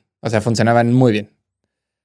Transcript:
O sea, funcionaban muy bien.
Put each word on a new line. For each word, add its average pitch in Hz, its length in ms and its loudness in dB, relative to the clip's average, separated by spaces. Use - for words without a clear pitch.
O 117 100 -8
sea, 110 100 0
funcionaban 117 520 0
muy 127 200 2
bien. 104 180 -6